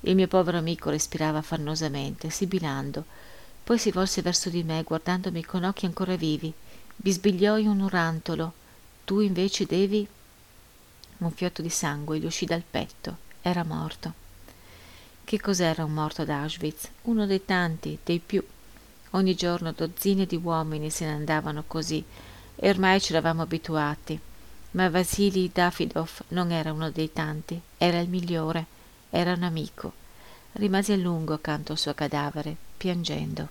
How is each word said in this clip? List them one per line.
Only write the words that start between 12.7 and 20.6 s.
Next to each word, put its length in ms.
Era 240
morto. 480
Che 160
cos'era 440
un 80
morto 300
ad 60
Auschwitz? 640
Uno 200
dei 200
tanti, 600
dei 140
più. 260
Ogni 240
giorno 380
dozzine 540
di 100
uomini 540